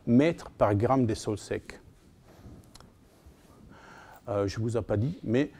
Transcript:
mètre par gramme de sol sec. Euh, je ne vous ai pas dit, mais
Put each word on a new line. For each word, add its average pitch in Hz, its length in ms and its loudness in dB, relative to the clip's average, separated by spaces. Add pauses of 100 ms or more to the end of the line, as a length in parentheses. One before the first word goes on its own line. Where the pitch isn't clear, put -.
mètre 139 440 4
par 107 240 2
gramme 120 320 2
de 110 80 0
sol 104 240 -6
sec. - 420 -10 (2500)
Euh, 101 180 0
je 98 120 -4
ne 110 60 -2
vous 113 120 -2
ai 110 60 -2
pas 107 160 -2
dit, 139 240 -2
mais 131 380 0